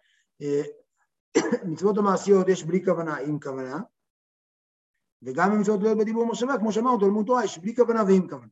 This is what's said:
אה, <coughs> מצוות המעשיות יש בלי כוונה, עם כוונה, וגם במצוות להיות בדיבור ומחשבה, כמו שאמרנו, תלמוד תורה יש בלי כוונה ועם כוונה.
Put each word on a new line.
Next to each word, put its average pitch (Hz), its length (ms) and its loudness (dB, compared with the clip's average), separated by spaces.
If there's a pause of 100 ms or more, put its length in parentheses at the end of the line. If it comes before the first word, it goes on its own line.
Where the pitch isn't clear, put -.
(420)
אה, 143 200 -2 (760)
<coughs> 190 340 0
מצוות 190 280 0
המעשיות 190 500 4
יש 180 160 0
בלי 180 200 -2
כוונה, 165 320 -2
עם 147 240 -6
כוונה, 131 380 -8 (1400)
וגם 147 300 0
במצוות 208 300 2
להיות 214 160 2
בדיבור 220 240 0
ומחשבה, 240 360 -2
כמו 214 140 -2
שאמרנו, 233 260 0
תלמוד 202 280 2
תורה 254 180 2
יש - 140 -8
בלי 202 180 -8
כוונה 226 280 2
ועם 185 240 4
כוונה. 123 240 -14